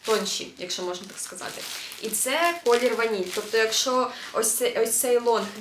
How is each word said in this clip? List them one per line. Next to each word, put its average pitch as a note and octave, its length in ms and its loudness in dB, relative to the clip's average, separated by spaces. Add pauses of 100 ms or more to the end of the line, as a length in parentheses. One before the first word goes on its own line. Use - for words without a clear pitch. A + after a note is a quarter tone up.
тонші, G3+ 500 0
якщо F3+ 240 -6
можна F3+ 240 -6
так F#3 120 -14
сказати. - 440 -10 (400)
І A3 60 -6
це D#4+ 560 2
колір A#3+ 320 4
ваніль. G#3+ 380 0
Тобто, G#3 220 -2
якщо A#3+ 540 2 (220)
ось A3+ 220 0
цей, A#3+ 240 0
ось A3+ 180 2
цей B3 220 4
лонг, A3+ 280 2 (140)